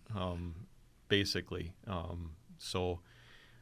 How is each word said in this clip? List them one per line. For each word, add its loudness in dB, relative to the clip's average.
um, 0
basically. 2
Um, -2
so 2